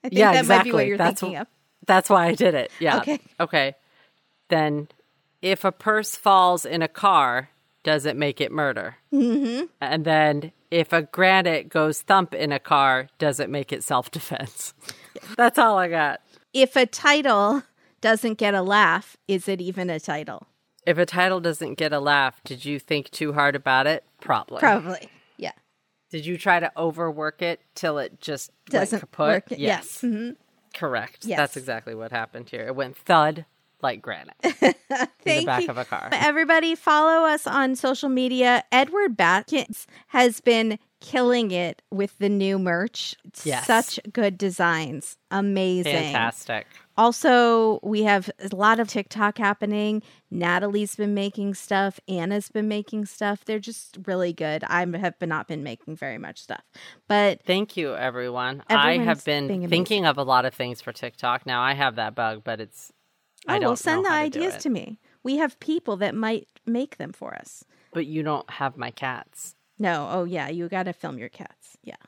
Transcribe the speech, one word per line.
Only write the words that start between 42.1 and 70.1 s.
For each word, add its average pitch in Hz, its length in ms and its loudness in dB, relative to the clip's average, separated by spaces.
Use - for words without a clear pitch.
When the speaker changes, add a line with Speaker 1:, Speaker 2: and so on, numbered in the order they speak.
Speaker 1:
the 202 100 0
new 196 300 0
merch. 180 560 -2
Speaker 2:
Yes. 131 220 -2
Speaker 1:
Such - 320 0
good 202 260 0
designs. 165 800 -2
Amazing. 185 600 0
Speaker 2:
Fantastic. 123 760 -2
Speaker 1:
Also, 233 840 4
we 214 200 -2
have 202 260 2
a - 20 -8
lot 214 240 4
of 226 80 0
TikTok 208 520 -4
happening. 208 640 -2
Natalie's 190 680 -2
been 208 180 -2
making 202 400 -4
stuff. 196 520 -2
Anna's 190 440 -4
been 214 180 -4
making 208 380 -6
stuff. 202 400 -6
They're 220 120 -4
just - 460 -14
really 180 300 -2
good. 156 300 -6
I 175 160 0
have 175 200 -6
been, 165 120 -6
not 156 180 -6
been 151 140 -10
making 143 340 -14
very 123 220 -10
much - 240 -16
stuff. - 180 -12
But 202 380 2
Speaker 2:
Thank 196 320 -2
you, 139 160 -4
everyone. 123 760 -6
I 147 220 4
Speaker 1:
Everyone's 226 180 0
Speaker 2:
have 156 160 -2
been 143 240 -2
Speaker 1:
being 185 160 -4
amazing. 170 60 -6
Speaker 2:
thinking 180 340 0
of 143 140 2
a 143 40 -4
lot 127 220 2
of 131 80 -2
things 123 300 -10
for 117 100 -12
TikTok. 123 540 -6
Now, 123 160 -2
I 131 100 0
have 135 240 0
that 110 180 -6
bug, 110 300 -4
but 113 160 -6
it's, - 320 -16
I 392 80 0
Speaker 1:
Oh, - 40 0
Speaker 2:
don't 302 100 0
Speaker 1:
well, 247 60 -2
send 339 260 -2
Speaker 2:
know 381 80 0
Speaker 1:
the 320 60 0
Speaker 2:
how 302 80 0
to 302 60 -4
do 302 100 -8
Speaker 1:
ideas 359 160 -4
Speaker 2:
it. - 40 -14
Speaker 1:
to 311 100 -4
me. 214 280 -6
We 269 160 -4
have 311 220 -2
people 311 360 -4
that 190 180 -2
might 220 340 -4
make 240 320 -4
them 156 160 -12
for - 200 -14
us. - 300 -20
Speaker 2:
But 160 100 -4
you 156 180 -6
don't 151 280 -4
have 139 260 -6
my 120 140 -10
cats. - 640 -12
Speaker 1:
No. 170 340 -2